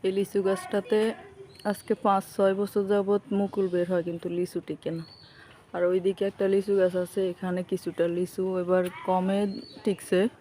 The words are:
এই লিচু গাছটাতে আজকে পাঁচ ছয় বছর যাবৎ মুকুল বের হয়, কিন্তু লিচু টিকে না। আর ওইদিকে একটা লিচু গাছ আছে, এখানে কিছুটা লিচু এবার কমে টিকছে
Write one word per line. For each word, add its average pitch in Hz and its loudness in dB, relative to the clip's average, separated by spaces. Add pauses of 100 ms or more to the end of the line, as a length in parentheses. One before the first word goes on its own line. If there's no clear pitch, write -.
এই 190 2
লিচু 202 0
গাছটাতে 196 0 (720)
আজকে - -4 (120)
পাঁচ 196 4 (120)
ছয় 196 4
বছর 202 0
যাবৎ 202 2 (160)
মুকুল 196 0
বের 175 0
হয়, 175 0
কিন্তু 170 -6 (100)
লিচু 180 -4
টিকে 160 -6
না। 165 -8 (680)
আর 175 -2
ওইদিকে 185 0
একটা 196 -2
লিচু 202 2
গাছ 180 4 (120)
আছে, 196 -4 (100)
এখানে 180 -4 (100)
কিছুটা 170 -2 (120)
লিচু 185 -4 (200)
এবার 180 2 (240)
কমে 190 2 (460)
টিকছে 185 0 (220)